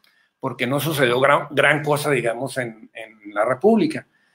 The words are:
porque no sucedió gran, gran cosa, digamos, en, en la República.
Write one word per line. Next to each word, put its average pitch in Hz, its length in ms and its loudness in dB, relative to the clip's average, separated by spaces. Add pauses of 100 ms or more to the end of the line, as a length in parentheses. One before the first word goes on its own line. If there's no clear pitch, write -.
(380)
porque 127 280 -6
no 139 140 -2
sucedió 131 400 0
gran, 143 300 2
gran 143 320 2
cosa, 147 280 -2
digamos, 127 480 -2
en, 113 340 -10
en 107 420 -18
la 104 120 0
República. 170 600 2 (280)